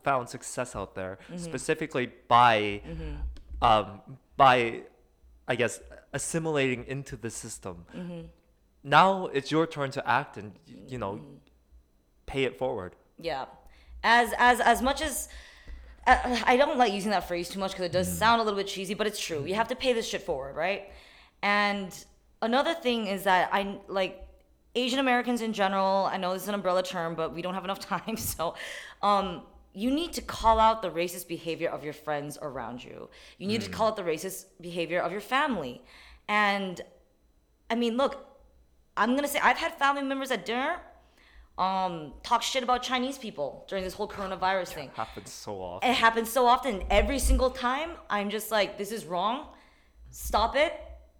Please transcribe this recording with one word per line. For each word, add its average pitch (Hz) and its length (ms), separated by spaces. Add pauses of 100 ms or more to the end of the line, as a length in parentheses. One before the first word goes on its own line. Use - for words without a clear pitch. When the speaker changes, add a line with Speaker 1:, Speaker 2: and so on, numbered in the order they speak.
Speaker 1:
found 135 160 (140)
success - 320 (100)
out 95 200
there, 92 180
Speaker 2:
Mm-hmm. 170 200 (120)
Speaker 1:
specifically 147 560 (320)
by, 120 160 (340)
Speaker 2:
Mm-hmm. 160 260 (560)
Speaker 1:
um, 107 160 (580)
by, 127 120 (960)
I 127 100
guess, 113 120 (460)
assimilating 143 640 (140)
into 139 200 (100)
the 110 60 (120)
system. 101 320 (220)
Speaker 2:
Mm-hmm. 175 240 (760)
Speaker 1:
Now 185 120 (280)
it's 139 180
your 160 100 (100)
turn 143 220
to 131 40 (180)
act 143 220
and, 104 80 (180)
y-, 123 80 (160)
you 127 120
know, 101 120
Speaker 2:
Mm-hmm. 143 200 (960)
Speaker 1:
pay 135 180
it 127 120
forward. 110 300 (380)
Speaker 2:
Yeah. 135 160 (720)
As, 240 100 (220)
as, 247 80 (160)
as 202 60 (100)
much 277 180
as, 269 60 (1000)
uh, 247 60 (340)
I - 100
don't 294 220
like 214 160
using 208 180
that 175 120
phrase 175 240
too 196 100
much 190 120
'cause 185 160
it - 80
does 180 100
Speaker 1:
Mm. 175 140
Speaker 2:
sound 233 180
a - 40
little 202 180
bit 196 120
cheesy, 190 240
but 214 100
it's - 180
true. 156 220
You 185 40
Speaker 1:
Mm. 214 80
Speaker 2:
have 226 120
to 247 120
pay 254 80
this 226 180
shit 196 180
forward, 139 240 (120)
right? 196 160 (600)
And 202 500 (500)
another 262 320 (120)
thing 240 140 (160)
is 180 80
that 185 200 (100)
I, 202 240 (220)
like, 185 140 (640)
Asian 247 240
Americans 247 480
in 220 60
general, 190 420 (180)
I 190 40
know 185 160
this 185 100
is 202 60
an 208 60
umbrella 185 280
term, 170 320
but 160 200
we 170 60
don't 180 180
have 175 100
enough 190 100
<laughs> - 160
time, 220 220
so, - 260 (580)
um, 202 260 (460)
you 214 160 (100)
need 339 200
to - 20 (160)
call 220 220
out 220 220
the 180 80 (120)
racist 175 240 (120)
behavior 160 320
of 139 180
your 147 60 (120)
friends 147 260 (100)
around 123 420
you. - 140 (420)
You 185 80
need 220 140
to 190 80
Speaker 1:
Mm. 180 60
Speaker 2:
call 220 140
out 220 60
the 202 80 (100)
racist 185 260 (300)
behavior 170 300
of 170 160
your 208 60 (140)
family. 202 400 (520)
And, 202 480 (960)
I 233 60
mean, 233 260
look, 269 120 (840)
I'm 233 180
gonna 285 200
say - 40
I've 247 260
had 330 60 (140)
family 277 180
members 269 280
at 208 140
dinner, 262 280 (840)
um, 185 560 (100)
talk 226 180
shit 254 220
about 247 180
Chinese 254 380
people 147 500
during 190 140
this 185 100
whole 208 140
coronavirus 185 720
thing. 139 180
Speaker 1:
Happens 110 360
so 101 300
often. 92 280
Speaker 2:
It 240 40
happens 226 380
so 247 160
often. 240 420
Every 220 300
single 254 320
time, 262 400 (180)
I'm 202 220
just 214 260
like, 196 120 (100)
"This 202 120
is 214 140
wrong. 202 420 (640)
Stop 226 460
it. 311 180 (460)